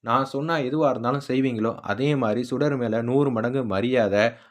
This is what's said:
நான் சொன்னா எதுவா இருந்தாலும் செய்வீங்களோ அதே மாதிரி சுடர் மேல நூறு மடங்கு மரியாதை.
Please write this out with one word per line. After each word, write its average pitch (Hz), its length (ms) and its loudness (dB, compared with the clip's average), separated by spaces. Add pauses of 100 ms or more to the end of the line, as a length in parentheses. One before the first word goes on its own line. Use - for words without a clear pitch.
நான் 123 200 2
சொன்னா 147 320 -4
எதுவா 143 340 0
இருந்தாலும் 123 360 -2
செய்வீங்களோ 123 540 0
அதே 135 340 -2
மாதிரி 123 280 0
சுடர் 135 340 -2
மேல 117 260 -2
நூறு 135 280 2
மடங்கு 123 340 -2
மரியாதை. 104 600 2 (260)